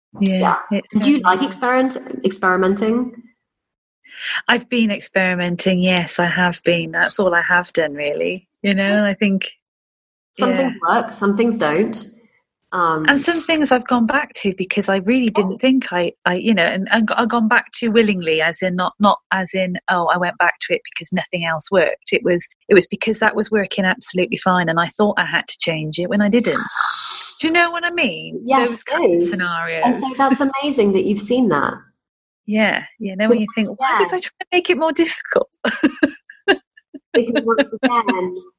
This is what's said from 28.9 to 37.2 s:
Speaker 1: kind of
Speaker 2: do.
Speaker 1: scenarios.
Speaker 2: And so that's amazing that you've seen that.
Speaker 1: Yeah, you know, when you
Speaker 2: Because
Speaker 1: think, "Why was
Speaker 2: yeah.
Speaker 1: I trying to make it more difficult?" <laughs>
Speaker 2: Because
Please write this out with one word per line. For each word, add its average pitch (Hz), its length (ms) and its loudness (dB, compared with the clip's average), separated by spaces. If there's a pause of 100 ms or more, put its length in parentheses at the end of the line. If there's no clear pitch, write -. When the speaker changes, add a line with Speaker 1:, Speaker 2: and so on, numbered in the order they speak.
Speaker 1:
kind 226 160 4
of 170 40 2
Speaker 2:
do. 175 60 2
Speaker 1:
scenarios. 170 600 -2
Speaker 2:
And 240 120 2
so 269 180 -2
that's 269 260 2
amazing 269 520 0
that 190 120 2
you've 202 140 0
seen 247 300 2
that. 147 240 0 (720)
Speaker 1:
Yeah, 208 380 0 (160)
you 196 160 -8
know, 208 140 0
when 233 120 4
you 214 140 -2
Speaker 2:
Because 214 140 0
Speaker 1:
think, 196 100 -12
"Why 262 200 0
was 381 120 2
Speaker 2:
yeah. 370 60 -2
Speaker 1:
I - 40 -2
trying - 200 -14
to 359 100 -10
make 359 180 0
it 349 80 2
more 320 140 0
difficult?" - 580 0 (160)
<laughs> - 480 0 (1000)
Speaker 2:
Because 233 300 0